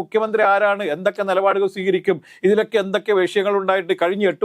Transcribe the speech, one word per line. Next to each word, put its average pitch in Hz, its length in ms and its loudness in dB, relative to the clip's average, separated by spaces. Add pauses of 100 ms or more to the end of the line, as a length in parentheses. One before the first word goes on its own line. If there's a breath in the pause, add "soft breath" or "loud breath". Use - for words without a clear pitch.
മുഖ്യമന്ത്രി 220 500 -2
ആരാണ്, 202 340 0 (100)
എന്തൊക്കെ 190 360 -4
നിലപാടുകൾ 196 440 0
സ്വീകരിക്കും, 185 420 0 (300 loud breath)
ഇതിലൊക്കെ 214 360 2
എന്തൊക്കെ 196 360 -2
വിഷയങ്ങൾ 196 420 0
ഉണ്ടായിട്ടുണ്ട്, 190 420 0
കഴിഞ്ഞ 196 280 0
എട്ട് 156 140 -4